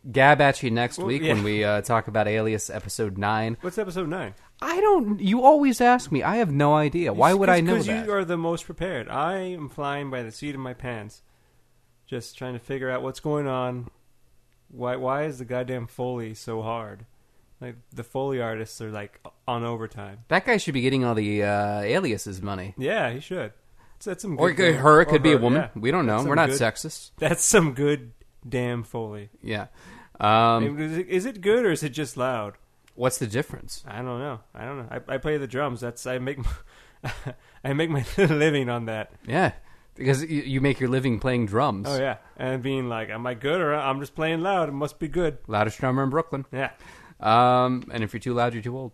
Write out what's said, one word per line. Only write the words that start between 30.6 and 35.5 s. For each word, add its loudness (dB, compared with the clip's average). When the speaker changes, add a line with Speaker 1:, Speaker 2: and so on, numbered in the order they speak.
Speaker 2:
Is -4
it, -4
is 0
it -8
good 4
or 4
is -2
it -4
just -6
loud? -4
Speaker 1:
what's 0
the -4
difference? -6
Speaker 2:
I -12
don't -8
know. -8
I -14
don't -12
know. -12
I, -8
I -4
play -2
the -4
drums. -4